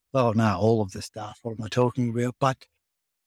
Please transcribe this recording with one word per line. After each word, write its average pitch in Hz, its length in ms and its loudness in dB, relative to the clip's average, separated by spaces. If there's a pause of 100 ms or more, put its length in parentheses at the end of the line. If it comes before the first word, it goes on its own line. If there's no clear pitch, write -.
(140)
Oh, 123 180 2
no, 107 260 2
all 110 240 4
of 95 100 -6
the 104 100 -12
staff. - 400 -14
What 110 180 -10
am 113 60 -8
I - 20 -10
talking 123 420 0
about? 120 300 -4
But 135 260 0 (600)